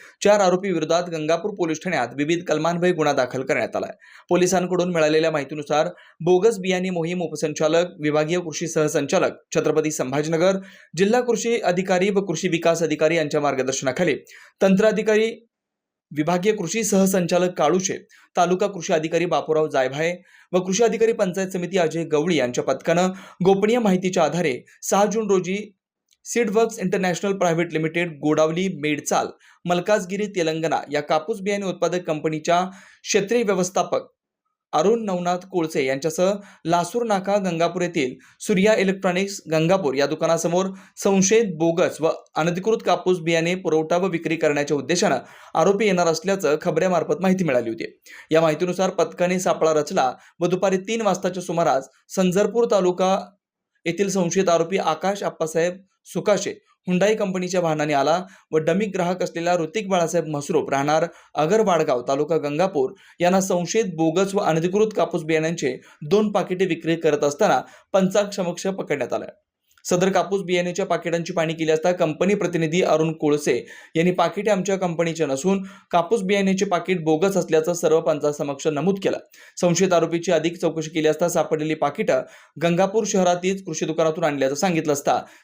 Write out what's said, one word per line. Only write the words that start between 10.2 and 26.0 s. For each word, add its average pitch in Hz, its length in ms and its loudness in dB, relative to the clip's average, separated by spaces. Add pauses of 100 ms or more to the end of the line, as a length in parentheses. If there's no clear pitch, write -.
जिल्हा 214 240 2
कृषी 233 380 0
अधिकारी 185 500 0
व 190 120 0
कृषी 175 260 -4
विकास 165 360 2
अधिकारी 156 320 2
यांच्या 151 260 0
मार्गदर्शनाखाली 135 760 0 (460)
तंत्र 196 240 4
अधिकारी, 220 640 0 (680)
विभागीय 180 360 2
कृषी 208 300 -4
सहसंचालक 180 720 2
काळुशे, 160 500 0 (300)
तालुका 185 300 2
कृषी 190 260 -4
अधिकारी 165 320 0
बापूराव 156 420 0
जायभाये 147 500 -2 (340)
व 180 80 2
कृषी 185 240 0
अधिकारी 226 280 2
पंचायत 190 360 -2
समिती 180 300 -4
अजय 165 260 0
गवळी 151 320 0
यांच्या 123 280 0
पथकानं 170 440 0 (380)
गोपनीय 208 340 4
माहितीच्या 185 440 2
आधारे 151 420 -2 (180)
सहा 202 220 2
जून 208 240 -2
रोजी 190 460 -2 (500)